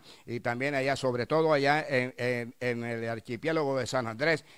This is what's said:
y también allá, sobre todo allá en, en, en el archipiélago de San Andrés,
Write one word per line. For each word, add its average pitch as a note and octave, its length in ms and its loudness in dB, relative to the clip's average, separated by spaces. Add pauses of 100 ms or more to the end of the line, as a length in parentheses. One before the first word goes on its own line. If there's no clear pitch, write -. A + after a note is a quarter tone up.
(260)
y A#2+ 140 -6
también B2+ 360 -2
allá, C3+ 200 2
sobre B2 300 0
todo D#3+ 260 4
allá D3 380 4
en, B2+ 280 0
en, A#2+ 420 -2
en A#2+ 240 -2
el A#2 260 -4
archipiélago C3+ 720 -2
de A#2 80 -2
San B2+ 180 -2
Andrés, D3 400 0 (120)